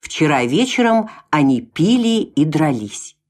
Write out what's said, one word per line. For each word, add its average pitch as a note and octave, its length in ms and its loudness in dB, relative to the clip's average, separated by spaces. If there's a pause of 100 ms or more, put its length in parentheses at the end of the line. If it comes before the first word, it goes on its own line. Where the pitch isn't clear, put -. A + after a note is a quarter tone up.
Вчера D3 420 -2
вечером A3+ 640 0 (200)
они C3+ 320 2
пили A3+ 640 0
и - 200 -2
дрались. D3 720 -4 (140)